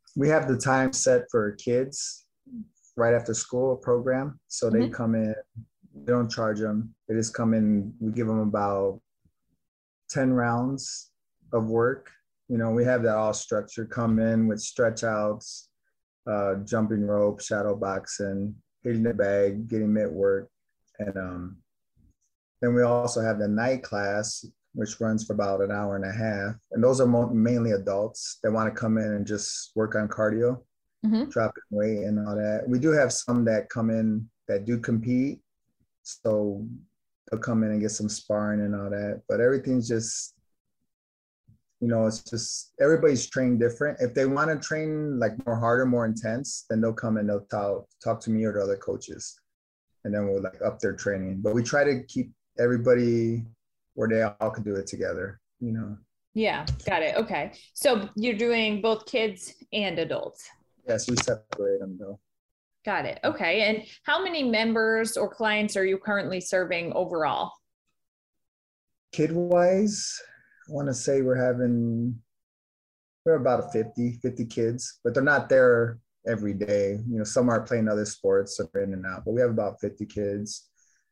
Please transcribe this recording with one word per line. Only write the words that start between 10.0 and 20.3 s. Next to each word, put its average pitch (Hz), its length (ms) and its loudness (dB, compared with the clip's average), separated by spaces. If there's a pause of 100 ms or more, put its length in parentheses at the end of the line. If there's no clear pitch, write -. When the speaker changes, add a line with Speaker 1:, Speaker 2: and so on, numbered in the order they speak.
Speaker 1:
ten 131 200 2
rounds 123 800 -2 (420)
of 113 180 0
work. 117 400 0 (380)
You 120 100 -2
know, 113 120 0
we 120 140 2
have 123 200 2
that 110 120 2
all 107 160 2
structured, 107 560 -6
come 113 300 0
in 113 280 4
with 107 140 0
stretch 113 420 0
outs, 107 680 -4 (600)
uh, 101 260 0
jumping 104 500 0
rope, 104 340 2
shadow 104 340 -2
boxing, 98 800 -4 (280)
hitting 117 200 0
the 117 120 2
bag, 101 540 2
getting 110 240 2
mitt 107 200 2
work. 98 360 2 (500)